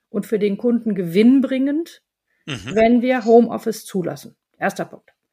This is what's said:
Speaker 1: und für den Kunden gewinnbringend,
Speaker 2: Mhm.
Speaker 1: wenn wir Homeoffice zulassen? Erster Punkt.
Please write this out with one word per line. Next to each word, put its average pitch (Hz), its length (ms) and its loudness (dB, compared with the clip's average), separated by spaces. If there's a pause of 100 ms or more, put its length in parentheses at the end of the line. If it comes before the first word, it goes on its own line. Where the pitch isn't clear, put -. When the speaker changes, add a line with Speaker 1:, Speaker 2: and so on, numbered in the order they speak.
Speaker 1:
und 208 180 -8
für 214 120 -2
den 202 180 -2
Kunden 233 380 -2
gewinnbringend, 254 1080 0 (440)
Speaker 2:
Mhm. 127 280 -10
Speaker 1:
wenn 226 280 4
wir 254 220 -2
Homeoffice 226 600 2
zulassen? 160 520 -8 (220)
Erster 175 260 -6
Punkt. - 260 -20 (220)